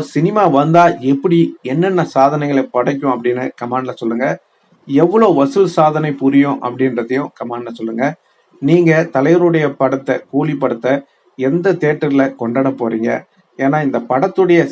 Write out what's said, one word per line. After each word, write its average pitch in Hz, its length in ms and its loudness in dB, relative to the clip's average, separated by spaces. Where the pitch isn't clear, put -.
சினிமா 196 460 0
வந்தா 156 360 4
எப்படி, 170 260 2
என்னென்ன 170 420 0
சாதனைகளை 147 600 2
படைக்கும் 135 500 -2
அப்படின்னு 123 320 -2
கமெண்ட்ல 123 340 -4
சொல்லுங்க. 117 300 -4
எவ்வளவு 175 520 2
வசூல் 165 380 2
சாதனை 156 340 2
புரியும் 139 500 2
அப்படின்றதையும் 127 760 -4
கமெண்ட்ல 120 420 -10
சொல்லுங்க. 113 260 -4
நீங்க 160 300 4
தலைவருடைய 160 520 2
படத்தை, 131 340 0
கூலி 147 240 0
படத்தை 127 380 -2
எந்த 156 360 -2
தியேட்டர்ல 147 500 0
கொண்டாட 127 340 -2
போறீங்க? 117 400 -4
ஏன்னா 139 240 0
இந்த 120 160 -2
படத்துடைய 175 520 2